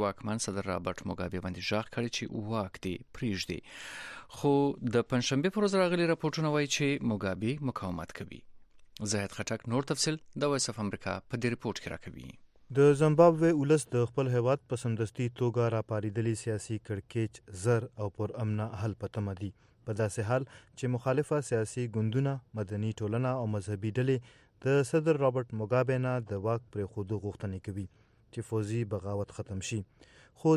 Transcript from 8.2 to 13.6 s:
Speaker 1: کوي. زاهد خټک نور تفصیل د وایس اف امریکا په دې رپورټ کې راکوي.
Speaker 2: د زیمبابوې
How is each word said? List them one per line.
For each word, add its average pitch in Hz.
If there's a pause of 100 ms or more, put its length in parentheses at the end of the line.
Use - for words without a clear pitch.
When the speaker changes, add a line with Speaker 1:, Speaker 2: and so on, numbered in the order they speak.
Speaker 1:
کوي. - (720)
زاهد 101
خټک 113
نور 135
تفصیل 156 (100)
د 143 (120)
وایس -
اف 104
امریکا 95
په 127
دې 120
رپورټ 113
کې -
راکوي. - (400)
Speaker 2:
د 143
زیمبابوې 160